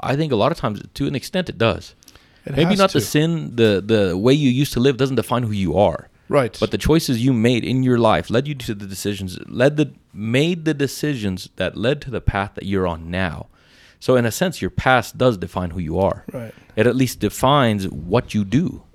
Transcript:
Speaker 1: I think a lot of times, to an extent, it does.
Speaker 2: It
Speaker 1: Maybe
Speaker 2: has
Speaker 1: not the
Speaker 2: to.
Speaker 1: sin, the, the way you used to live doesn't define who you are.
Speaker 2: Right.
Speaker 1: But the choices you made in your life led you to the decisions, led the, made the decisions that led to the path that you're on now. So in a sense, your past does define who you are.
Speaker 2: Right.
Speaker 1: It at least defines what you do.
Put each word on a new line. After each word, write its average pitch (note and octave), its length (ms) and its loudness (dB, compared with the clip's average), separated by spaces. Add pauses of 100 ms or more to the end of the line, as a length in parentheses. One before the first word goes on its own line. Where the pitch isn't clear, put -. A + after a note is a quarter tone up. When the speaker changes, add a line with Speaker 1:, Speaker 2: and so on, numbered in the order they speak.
Speaker 1:
I C3 160 -2
think D3+ 160 0
a A#2+ 40 2
lot A#2 160 2
of E3 60 -6
times, G#2+ 240 -4 (120)
to C#3 120 -4
an C#3+ 80 -4
extent, - 340 -4
it - 100 -10
does. F#2+ 360 0 (520)
Speaker 2:
It - 100 -8
Speaker 1:
Maybe E3 140 4
Speaker 2:
has G3 80 2
Speaker 1:
not F#3+ 140 -4
the D3 80 2
Speaker 2:
to. G#2+ 60 0
Speaker 1:
sin, D3+ 500 -2
the, G#2+ 280 4
the G2+ 320 2
way A2 160 4
you D3 180 4
used C3 240 0
to B2 60 0
live C3 160 4
doesn't C3 200 0
define A#2+ 280 -2
who G#2+ 80 -2
you F#2 240 0
are. F#2 320 2 (220)
Speaker 2:
Right. B2+ 300 0
Speaker 1:
But A2 100 0
the A2 80 -2
choices C#3+ 460 2
you C3+ 80 4
made A#2 320 2
in B2+ 180 0
your B2+ 160 4
life G#2+ 320 2
led B2 160 2
you D3 80 -6
to A#2+ 200 -8
the G2+ 120 -12
decisions, F#2+ 500 -6 (120)
led C3 280 2
the, C#3 160 0 (220)
made C#3+ 500 0
the D#3 100 0
decisions B2+ 800 -4
that F2+ 200 -4
led C3 260 -2
to C3+ 80 -12
the G#2 100 -4
path G2+ 340 -2
that - 100 -12
you're F#2+ 220 0
on E2 240 -6
now. F2+ 380 -4 (500)
So - 180 2
in A#2+ 80 4
a A#2 60 2
sense, F3+ 320 -2
your F#2 80 -2
past - 480 2
does B2+ 180 4
define F2+ 340 -4
who E2+ 100 -8
you D#2+ 180 -2
are. F#2+ 340 2
Speaker 2:
Right. A#2 220 -12 (220)
Speaker 1:
It A2 100 4
at A#2 80 4
least C3 260 0
defines A2 680 2
what F2 440 -2
you G#2+ 120 0
do. A2 400 -2 (100)